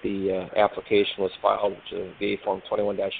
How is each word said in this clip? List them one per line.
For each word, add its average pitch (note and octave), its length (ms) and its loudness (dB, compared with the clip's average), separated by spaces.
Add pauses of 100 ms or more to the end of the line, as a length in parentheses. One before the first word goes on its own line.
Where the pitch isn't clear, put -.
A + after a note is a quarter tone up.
the, F#2+ 520 -2
uh, - 40 2
application G2+ 600 4
was F#2+ 120 0 (100)
filed, G#2 320 2
which - 260 -14
is F#2 200 -8
V G2+ 140 0
A - 120 -6
Form F#2+ 240 -2
twenty-one G#2 260 0
dash G2 240 -2